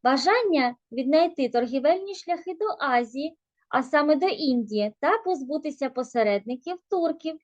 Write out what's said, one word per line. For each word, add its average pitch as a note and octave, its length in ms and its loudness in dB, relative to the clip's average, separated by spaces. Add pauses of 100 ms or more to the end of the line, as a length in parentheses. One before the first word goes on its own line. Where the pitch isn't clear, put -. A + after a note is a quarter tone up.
Бажання C#4 720 2 (160)
віднайти C#4 560 2
торгівельні C#4 640 0
шляхи F4 400 -6
до G4 120 -4 (120)
Азії, C4 580 -2 (320)
а C4 140 0
саме D4 340 2
до F4 100 0
Індії, G#3+ 760 -2
та F#4 180 2
позбутися D4 720 -4
посередників A#3+ 840 -2 (140)
турків D#4+ 540 -2